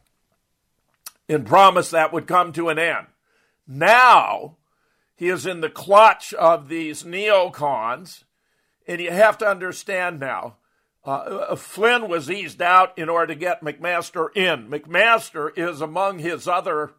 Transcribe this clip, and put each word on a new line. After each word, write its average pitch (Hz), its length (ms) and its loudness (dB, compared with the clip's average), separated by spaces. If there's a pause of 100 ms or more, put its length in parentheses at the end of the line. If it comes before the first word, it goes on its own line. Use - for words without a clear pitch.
(1300)
and 151 160 -2
promised 180 460 4
that 160 240 0
would 156 120 -6
come 175 260 0
to 165 180 -4
an 156 80 -4
end. 151 300 -4 (600)
Now, 160 880 4 (580)
he 175 140 -6
is 170 160 -4
in 175 160 -8
the 160 80 -4
clutch 202 640 4
of 165 380 2
these 160 320 -8
neocons, 170 1200 -2 (640)
and 175 100 -8
you 170 120 -8
have 208 260 4
to 220 100 -6
understand 180 720 -6
now, 120 380 -10 (480)
uh, 135 60 -8
uh, 165 460 -8
Flynn 226 520 -2
was 160 220 -6
eased 180 320 -10
out 180 340 2
in 160 140 -8
order 165 240 -2
to 143 40 -14
get 175 220 -6
McMaster 165 720 -8
in. 156 360 -4
McMaster 160 880 0
is, 165 240 -6
among 180 380 -6
his 156 280 -8
other 170 500 -4